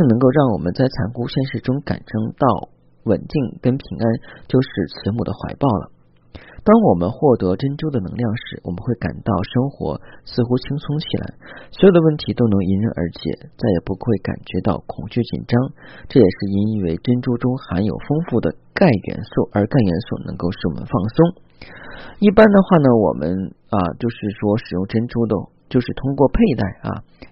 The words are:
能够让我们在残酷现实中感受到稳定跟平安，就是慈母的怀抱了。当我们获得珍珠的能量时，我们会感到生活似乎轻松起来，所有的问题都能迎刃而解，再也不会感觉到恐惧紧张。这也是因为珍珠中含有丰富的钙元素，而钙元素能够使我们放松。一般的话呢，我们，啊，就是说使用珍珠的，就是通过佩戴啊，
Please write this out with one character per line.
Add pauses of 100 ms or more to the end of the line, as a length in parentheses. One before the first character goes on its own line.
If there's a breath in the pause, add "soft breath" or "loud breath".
能
够
让
我
们
在
残
酷
现
实
中
感
受
到 (340)
稳
定
跟
平 (120)
安， (420 loud breath)
就
是 (200)
慈
母
的
怀
抱
了。 (720 loud breath)
当 (160)
我
们
获
得
珍
珠
的
能
量 (160)
时，
我
们
会
感
到 (160)
生
活 (240 loud breath)
似
乎
轻
松
起 (160)
来， (320 loud breath)
所
有
的
问
题
都
能
迎
刃
而
解， (240)
再
也
不
会
感 (160)
觉
到
恐
惧
紧
张。 (480 loud breath)
这
也
是 (100)
因
为
珍
珠
中
含
有
丰 (220)
富
的 (240)
钙
元
素，
而
钙
元 (160)
素
能
够
使 (160)
我
们
放 (160)
松。 (1080 loud breath)
一
般
的
话
呢，
我
们， (160)
啊， (240)
就
是 (160)
说
使
用
珍
珠
的， (320)
就
是
通
过
佩 (160)
戴 (160)
啊， (280 loud breath)